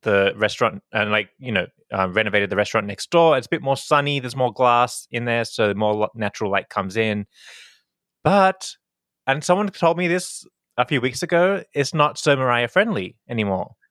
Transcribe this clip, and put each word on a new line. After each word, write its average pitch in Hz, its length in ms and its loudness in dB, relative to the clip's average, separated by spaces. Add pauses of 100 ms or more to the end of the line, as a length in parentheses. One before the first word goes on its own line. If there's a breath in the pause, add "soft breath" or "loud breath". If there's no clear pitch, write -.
the 98 360 2
restaurant 104 460 0 (100)
and, 107 180 -2
like, 107 280 0
you 127 140 -10
know, 90 140 -2 (240)
um, 95 220 -2
renovated 101 380 0
the 95 60 -4
restaurant 104 300 0
next - 240 -10
door. 165 280 4
It's 120 80 -6
a - 40 -20
bit 165 120 -4
more 135 140 -2
sunny. 143 440 0
There's 123 160 -8
more 127 160 0
glass 120 580 2
in 120 140 -4
there, 117 220 0
so 104 280 0
more 107 200 0
lo-, 107 200 -2
natural 107 360 -4
light 98 200 -2
comes 95 260 -4
in. 107 300 -2 (960 loud breath)
But, 190 540 2 (500)
and 139 180 0
someone 196 240 2
told 170 300 0
me 180 100 -2
this - 380 -6 (300)
a 123 100 2
few 156 140 0
weeks 123 220 -2
ago, 180 400 2 (120)
it's 143 200 -2
not 151 240 2
so 143 180 2
Mariah 120 320 0
friendly 180 480 -2 (120)
anymore. 101 460 -4 (160)